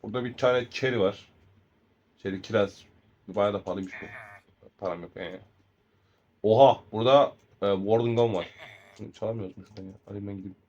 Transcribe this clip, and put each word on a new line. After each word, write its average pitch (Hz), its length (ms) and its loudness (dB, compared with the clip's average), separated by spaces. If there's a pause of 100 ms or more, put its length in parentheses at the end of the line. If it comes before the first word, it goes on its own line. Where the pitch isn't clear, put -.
Burada 120 220 -6
bir 123 120 -8
tane 123 340 0
Cherry 123 300 -2
var. 98 280 -2 (920)
Cherry 95 200 -6
kiraz. 104 420 -2 (440)
Bayağı 101 260 0
da 95 80 -6
pahalıymış 95 300 -8 (100)
bu. - 40 -14 (720)
Param 87 240 -6
yok 85 120 -16
yani. 92 240 -12 (1040)
Oha! 113 380 6 (120)
Burada, 127 400 6 (300)
e, 101 40 0 (100)
Warden 113 400 0
Gun 117 180 2
var. 87 120 -4 (520)
Şunu - 140 -14
çalamıyoruz 107 460 -8
mu 95 100 -18
şuradan 98 140 -18
ya? 95 100 -14 (140)
Alayım 101 200 -10
ben 101 100 -10
gideyim. 95 200 -14 (120)